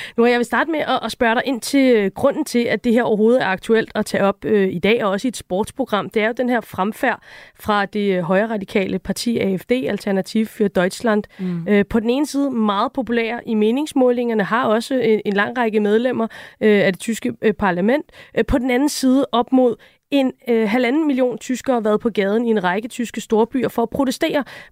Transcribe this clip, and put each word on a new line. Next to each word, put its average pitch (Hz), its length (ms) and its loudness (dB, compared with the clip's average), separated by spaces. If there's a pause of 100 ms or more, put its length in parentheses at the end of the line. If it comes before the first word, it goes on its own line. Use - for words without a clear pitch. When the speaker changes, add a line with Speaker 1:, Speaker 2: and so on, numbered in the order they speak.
(160)
Speaker 1:
Nora, 233 140 4
jeg 240 80 2
vil 240 60 0
starte 254 260 0
med 311 80 -2
at, 262 240 -2
at 220 100 -8
spørge 233 220 0
dig 240 100 0
ind 247 160 -4
til, 262 360 4
øh, 202 180 2
grunden 277 300 0
til, - 140 -2
at 233 260 -2
det 247 80 2
her 240 100 4
overhovedet 220 400 2
er 117 40 0
aktuelt 208 480 0
at 214 120 -2
tage 196 180 -2
op, 196 200 -2
øh, 202 280 2
i 175 60 -6
dag, 208 260 0
og 196 60 0
også 202 180 -2
i - 20 -2
et - 60 -8
sportsprogram. 196 760 -4
Det 214 120 -2
er 214 40 0
jo 240 100 -2
den 254 120 -2
her 240 120 0
fremfærd 208 600 -4 (380)
fra 208 260 0
det, 202 300 -2
øh, 180 60 -2
højre 190 280 0
radikale 190 480 -2
parti 226 400 -4
A 190 180 0
F 170 80 -10
D, - 80 -4 (160)
Alternativ 202 580 -2
für 208 220 -2
Deutschland. 208 540 0 (160)
Speaker 2:
Mm. 180 300 -4
Speaker 1:
Øh, 202 220 4
på 226 100 2
den 220 100 0
ene 277 160 0
side 277 240 -2
meget 220 420 0
populær 233 540 -2
i 226 80 -2
meningsmålingerne, 240 920 2
har 220 220 0
også 226 280 0
en, 220 300 2
en 208 80 -2
lang 220 260 -2
række 220 220 0
medlemmer, 226 460 2 (340)
øh, 208 260 4
af 190 60 2
det 175 80 -10
tyske, 233 320 -4 (100)
øh, 214 100 2
parlament. 196 600 0 (260)
Øh, 220 60 0
på 277 140 0
den 254 120 -2
anden 262 180 2
side 262 440 2
op 240 200 0
mod 254 240 4 (340)
en, 269 220 2 (160)
øh, 226 220 2
halvanden 254 360 0
million 254 320 0
tyskere 254 360 -4
har 240 60 0
været 214 200 0
på 240 100 -2
gaden 208 360 0
i 226 40 2
en 214 140 0
række 196 240 -2
tyske 233 320 -8
storbyer 226 480 0
for 233 140 -2
at 233 80 -2
protestere 277 540 0 (280)